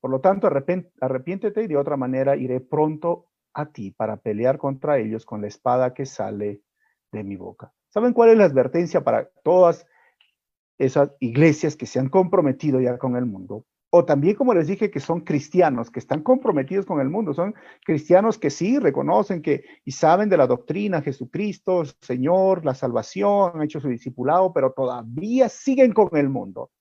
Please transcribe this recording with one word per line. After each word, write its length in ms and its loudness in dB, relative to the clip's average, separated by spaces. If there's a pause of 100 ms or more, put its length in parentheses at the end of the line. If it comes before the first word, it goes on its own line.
"Por 100 -6
lo 100 -2
tanto, 280 2
arrepen-, 420 -2 (100)
arrepiéntete, 640 -4
y 60 -4
de 80 -2
otra 200 0
manera 400 0
iré 240 -4
pronto 680 -4 (280)
a 160 -8
ti 220 -14
para 240 -6
pelear 420 -2
contra 400 -2
ellos 260 -6
con 160 -10
la 60 -8
espada 480 -2
que 120 -10
sale 560 -8 (500)
de 100 -10
mi 140 -10
boca". 360 -18 (180)
¿Saben 220 0
cuál 180 6
es 80 8
la 80 8
advertencia 580 0
para 240 0 (160)
todas 420 4 (920)
esas 420 2
iglesias 560 2
que 100 -12
se 140 -4
han 80 -2
comprometido 720 0
ya 180 -2
con 160 -4
el 120 -2
mundo? 400 -12 (280)
O 120 6
también, 300 2
como 180 2
les 140 2
dije, 220 -2
que 100 -8
son 200 -4
cristianos, 720 0
que 80 -12
están 240 -6
comprometidos 640 0
con 160 -2
el 80 -2
mundo, 240 -4
son 200 -4 (300)
cristianos 540 2
que 100 -2
sí 300 -2
reconocen 640 0
que, 220 -2 (200)
y 80 -10
saben 380 2
de 80 4
la 80 6
doctrina, 560 -2
Jesucristo, 800 -4 (180)
Señor, 640 0
la 80 0
salvación, 840 -2
han 80 -6
hecho 180 -6
su 80 -6
discipulado, 680 -2
pero 180 0
todavía 800 -2
siguen 420 2
con 240 4
el 140 2
mundo 400 -10 (100)